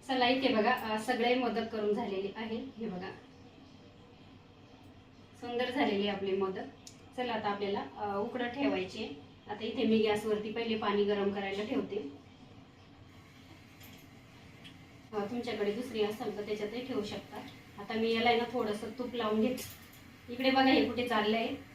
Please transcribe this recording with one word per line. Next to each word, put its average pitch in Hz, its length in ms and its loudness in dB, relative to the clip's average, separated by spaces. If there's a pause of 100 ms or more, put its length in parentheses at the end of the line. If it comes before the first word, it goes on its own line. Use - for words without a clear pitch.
चला, 247 200 4
इथे 262 200 4
बघा, 220 240 4
अ, 220 260 0
सगळे 247 360 2
मोदक 226 380 0
करून 208 220 2
झालेले 196 420 -2
आहे. 220 200 -6
हे 226 320 -8
बघा, 180 220 -6 (2250)
सुंदर 240 300 -2
झालेले 202 380 2
आपले 190 280 0
मोदक. 190 280 -2 (520)
चला, 247 160 -2
आता 208 160 -2
आपल्याला, 202 360 -2 (140)
अ, 202 200 -2
उकडत 240 260 -2
ठेवायचे. 240 720 -2 (340)
आता 214 140 -6
इथे 233 200 -2
मी 220 140 6
गॅसवरती 214 540 2
पहिले 226 240 -2
पाणी 202 280 2
गरम 202 260 2
करायला 202 340 -4
ठेवते. 226 480 -4 (3000)
अ, 214 60 0 (120)
तुमच्याकडे 214 420 0
दुसरी 220 300 -2
असेल 208 360 -2
तर 208 80 -4
त्याच्यातही 214 400 -4
ठेवू 214 180 -2
शकता. - 320 -8 (460)
आता 220 120 -8
मी 226 200 2
याला 240 140 4
आहे 233 100 6
ना, 240 140 2
थोडंसं 220 460 -2
तूप 247 160 -6
लावून 220 260 0
घेते. 254 220 2 (680)
इकडे 262 180 4
बघा, 262 200 8
हे 240 140 8
कुठे 240 240 -2
चाललंय 220 380 2 (280)